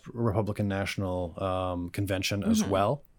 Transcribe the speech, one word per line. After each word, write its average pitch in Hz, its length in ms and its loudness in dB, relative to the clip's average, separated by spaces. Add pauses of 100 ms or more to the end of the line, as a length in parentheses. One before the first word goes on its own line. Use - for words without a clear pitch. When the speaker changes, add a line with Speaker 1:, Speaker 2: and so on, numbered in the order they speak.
(140)
Speaker 1:
Republican 104 560 0
National, 92 760 -2
um, 92 460 -2
Convention 101 520 -2
as 214 200 4
Speaker 2:
Mm-hmm. - 100 0
Speaker 1:
well. 101 320 2 (160)